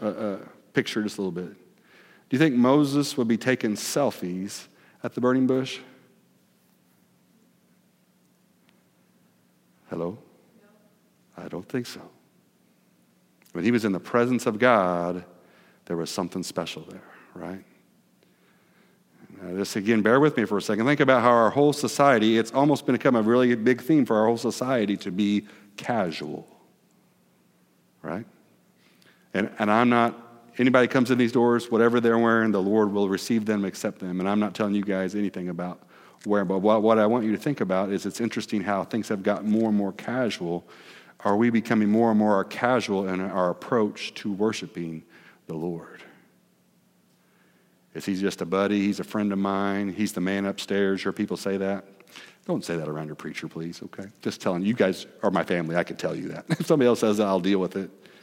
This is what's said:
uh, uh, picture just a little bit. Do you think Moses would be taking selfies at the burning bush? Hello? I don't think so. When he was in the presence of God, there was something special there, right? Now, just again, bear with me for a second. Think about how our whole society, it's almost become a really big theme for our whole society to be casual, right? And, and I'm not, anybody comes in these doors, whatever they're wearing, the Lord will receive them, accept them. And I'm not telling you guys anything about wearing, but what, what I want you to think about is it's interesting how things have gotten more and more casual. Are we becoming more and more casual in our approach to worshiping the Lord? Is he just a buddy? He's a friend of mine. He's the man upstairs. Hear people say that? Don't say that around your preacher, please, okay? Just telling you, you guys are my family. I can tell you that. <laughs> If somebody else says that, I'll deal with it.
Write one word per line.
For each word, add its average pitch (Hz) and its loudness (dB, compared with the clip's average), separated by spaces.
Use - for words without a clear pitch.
uh, 107 -6
uh, 104 -6
picture 110 -2
just 104 -6
a - -6
little 95 -2
bit. 90 -8
Do - -14
you 127 0
think 151 4
Moses 139 4
would 123 0
be 113 2
taking 120 -2
selfies 101 -4
at 120 -8
the 131 -6
burning 127 4
bush? 131 -2
Hello? 90 -6
I 87 -14
don't 85 -12
think 123 -6
so. - -16
When 85 -6
he 113 2
was 113 0
in 107 0
the 90 -2
presence 120 0
of 107 -4
God, 90 0
there 87 -6
was 82 -6
something 90 -6
special - -8
there, 95 -18
right? 90 -12
Now, 90 -8
just 98 -4
again, 110 2
bear 113 4
with 151 4
me 117 2
for 101 0
a 90 -2
second. 110 0
Think 143 2
about 131 4
how 123 6
our 117 6
whole 147 2
society, 120 4
it's 110 -2
almost 139 2
become 123 2
a 110 2
really 120 4
big 123 2
theme 147 4
for 113 2
our 110 4
whole 117 2
society 117 -2
to 101 -8
be 101 0
casual, 78 -6
right? 85 -8
And, 101 0
and 107 0
I'm 120 4
not, 117 2
anybody 127 6
comes 127 2
in 123 4
these 120 2
doors, 120 2
whatever 117 4
they're 117 4
wearing, 113 4
the 98 2
Lord 104 2
will 101 0
receive 107 -2
them, 104 -2
accept 98 -6
them. 92 -6
And 92 -2
I'm 104 0
not 104 -2
telling 101 -2
you 101 0
guys 95 -4
anything 92 -4
about 87 -8
wearing, 101 0
but 95 0
what, 107 4
what 110 6
I 107 4
want 113 2
you 110 0
to 98 -2
think 143 -4
about 95 0
is 101 -4
it's 98 -6
interesting 110 -4
how 95 -2
things 110 -6
have 101 -4
gotten 104 -2
more 110 2
and 107 2
more 98 0
casual. 98 -4
Are 101 2
we 117 4
becoming 110 2
more 113 4
and 107 4
more 104 4
casual 101 -2
in 92 -2
our 92 0
approach - -2
to - -8
worshiping 90 -6
the 82 -10
Lord? 82 -8
Is 76 -12
he 101 -2
just 95 -2
a 87 -4
buddy? 98 0
He's 98 -2
a 87 -6
friend 104 -2
of 98 -2
mine. 98 -2
He's 101 -4
the 90 -6
man 98 -2
upstairs. 98 -2
Hear 95 -2
people 98 -4
say 98 -4
that? 98 -4
Don't 175 -4
say 85 -6
that 78 -6
around 78 -6
your 76 -12
preacher, 78 -12
please, 82 -10
okay? - -14
Just - -8
telling 90 0
you, 101 0
you 110 2
guys 95 2
are 104 2
my 90 0
family. 82 -2
I 87 2
can - -6
tell 80 -6
you 85 -8
that. - -12
<laughs> - -4
If 170 -6
somebody 139 4
else 117 4
says 107 2
that, 107 2
I'll 95 2
deal 95 2
with 92 -2
it. 95 -6